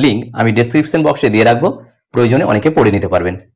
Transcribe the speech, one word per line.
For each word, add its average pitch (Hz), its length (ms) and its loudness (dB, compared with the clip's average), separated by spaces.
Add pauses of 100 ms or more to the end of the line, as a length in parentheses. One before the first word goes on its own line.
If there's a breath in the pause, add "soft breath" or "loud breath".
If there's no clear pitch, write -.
লিংক 117 160 0 (200)
আমি 113 180 0
ডেসক্রিপশন 151 460 0
বক্সে 143 300 0
দিয়ে 113 160 2
রাখবো, 127 180 2 (460 loud breath)
প্রয়োজনে 123 380 2
অনেকে 107 240 0
পড়ে 113 200 4
নিতে 95 180 -2
পারবেন। 92 220 -2 (200)